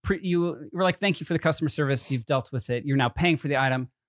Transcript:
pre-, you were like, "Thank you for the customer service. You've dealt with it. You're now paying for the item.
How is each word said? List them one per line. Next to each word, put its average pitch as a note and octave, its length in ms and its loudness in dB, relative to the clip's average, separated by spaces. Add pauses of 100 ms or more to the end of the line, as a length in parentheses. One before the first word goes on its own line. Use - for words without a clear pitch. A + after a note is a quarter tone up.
pre-, F#3+ 180 0
you E3+ 500 0
were F3+ 120 0
like, F3+ 140 2
"Thank G3 200 2
you E3 80 -10
for - 60 -4
the E3 80 0
customer D#3 300 0
service. C#3 400 0
You've B2+ 160 -2
dealt C3+ 260 -2
with B2 180 -6
it. B2 140 -2
You're C#3 140 2
now B2+ 100 4
paying E3+ 280 2
for D3 120 -6
the C#3 120 0
item. C3 300 0 (180)